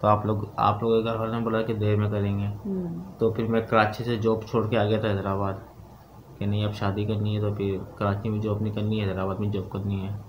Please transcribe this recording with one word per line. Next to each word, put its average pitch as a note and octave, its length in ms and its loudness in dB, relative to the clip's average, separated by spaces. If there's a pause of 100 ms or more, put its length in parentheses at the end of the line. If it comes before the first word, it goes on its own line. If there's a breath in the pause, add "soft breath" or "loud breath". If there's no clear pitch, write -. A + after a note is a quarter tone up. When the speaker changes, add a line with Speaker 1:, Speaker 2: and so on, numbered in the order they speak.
Speaker 1:
तो A2 60 6
आप G#2 180 6
लोग, G#2+ 320 -2
आप G#2 240 4
लोगों A2+ 200 4
के A2+ 80 0
घर A2+ 60 -2
वालों A2+ 180 -2
ने A#2 60 -2
बोला A2+ 220 0
कि A2+ 120 0
देर G#2 220 2
में G#2 140 2
करेंगे। G2+ 340 0
Speaker 2:
हम्म। F3 560 -4
Speaker 1:
तो A2+ 320 0
फिर A2+ 120 -2
मैं A2+ 220 2
कराची A2 380 2
से A#2+ 120 0
job A2 280 2
छोड़ A2 220 0
के A2+ 100 2
आ G#2 80 4
गया G#2+ 180 2
था A2 60 2
हैदराबाद G2 580 -2 (720)
कि G2+ 80 -2
नहीं G#2 180 0
अब G#2 80 -2
शादी G#2 340 -2
करनी G#2 280 0
है G#2+ 60 0
तो G#2 140 0
फिर G2 440 -4
कराची G2+ 300 0
में G#2+ 120 -2
job G#2 220 0
नहीं G#2+ 100 -2
करनी G#2+ 260 -2
है, G2+ 100 0
हैदराबाद F#2 300 -2
में G2+ 120 0
job G2 220 -4
करनी G2 280 -2
है। G2+ 280 -6